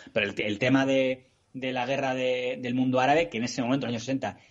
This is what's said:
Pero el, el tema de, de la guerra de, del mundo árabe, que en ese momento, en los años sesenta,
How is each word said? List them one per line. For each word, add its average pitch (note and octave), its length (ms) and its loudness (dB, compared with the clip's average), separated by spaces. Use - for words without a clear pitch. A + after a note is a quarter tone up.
Pero G#2 180 2
el, G#2 80 -8
el G#2+ 200 -2
tema C3+ 260 4
de, C3 460 0
de C3 180 -6
la B2 140 -4
guerra C3 280 -2
de, B2+ 460 -2
del B2 140 -4
mundo B2+ 260 2
árabe, D3+ 280 4
que A2+ 100 -6
en A#2 60 -2
ese B2 180 -4
momento, B2+ 240 0
en A#2+ 60 -2
los - 20 -2
años A2+ 100 -6
sesenta, C3+ 340 -4